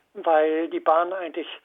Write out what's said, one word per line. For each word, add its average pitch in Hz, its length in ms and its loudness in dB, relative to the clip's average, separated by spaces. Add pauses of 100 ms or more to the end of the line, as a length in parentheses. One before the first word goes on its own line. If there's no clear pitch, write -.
(120)
weil 160 560 2
die 170 120 -6
Bahn 170 340 2
eigentlich 170 340 -8 (160)